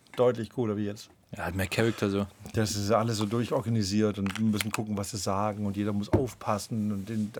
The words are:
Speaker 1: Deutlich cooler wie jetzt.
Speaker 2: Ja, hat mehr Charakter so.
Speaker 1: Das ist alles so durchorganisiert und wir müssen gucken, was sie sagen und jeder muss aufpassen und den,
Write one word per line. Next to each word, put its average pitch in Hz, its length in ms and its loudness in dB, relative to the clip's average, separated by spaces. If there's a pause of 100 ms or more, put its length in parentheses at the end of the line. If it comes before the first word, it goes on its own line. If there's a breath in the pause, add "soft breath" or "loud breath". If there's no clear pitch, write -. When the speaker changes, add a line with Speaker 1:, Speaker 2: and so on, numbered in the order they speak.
(160)
Speaker 1:
Deutlich 120 360 4
cooler 107 260 -2
wie 107 80 -2
jetzt. 104 240 -8 (260)
Speaker 2:
Ja, 92 100 -8
hat 90 100 -4
mehr 92 120 -2
Charakter 113 420 2
so. 98 160 2 (280)
Speaker 1:
Das 104 240 2
ist 101 140 0
alles 113 260 4
so 107 80 0
durchorganisiert 107 960 2
und 98 200 -2
wir 113 60 2
müssen 107 260 2
gucken, 107 260 -4
was 101 140 -4
sie 113 60 -6
sagen 104 480 -2
und 98 100 -2
jeder 104 160 0
muss 101 160 0
aufpassen 107 880 0
und 98 160 -6
den, 107 300 -2